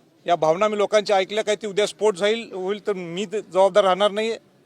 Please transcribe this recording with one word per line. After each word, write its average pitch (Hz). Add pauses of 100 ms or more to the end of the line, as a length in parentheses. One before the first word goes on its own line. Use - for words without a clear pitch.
(260)
या 175
भावना 165
मी 214
लोकांच्या 202
ऐकल्या, 190
काही 208
ती 220
उद्या 196
स्फोट 208
जाईल, 208
होईल 190
तर 208
मी 180
ते 196
जबाबदार 190
राहणार 190
नाहीये. 220 (280)